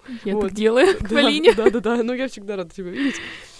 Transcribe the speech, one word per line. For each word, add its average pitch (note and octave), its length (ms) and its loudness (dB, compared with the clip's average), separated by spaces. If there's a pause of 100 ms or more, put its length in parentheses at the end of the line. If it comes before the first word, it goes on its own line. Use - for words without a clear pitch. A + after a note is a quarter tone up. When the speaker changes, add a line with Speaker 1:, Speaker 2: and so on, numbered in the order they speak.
(260)
Speaker 1:
Я G3 80 -2
Speaker 2:
Вот. G#3 140 0
Speaker 1:
так F#3+ 60 -6
делаю, A3+ 340 4
Speaker 2:
<laughs> F#4+ 140 0
Да, - 40 -6
Speaker 1:
к F#3+ 40 -8
Полине. C#4+ 440 4
Speaker 2:
да, A3+ 160 2
да, A3+ 100 0
да. A#3 240 -2
Ну, A#3+ 100 -4
я B3+ 140 -4
всегда G3+ 280 -12
рада F3 180 -8
тебя F3+ 160 -12
видеть. B3+ 260 -4 (440)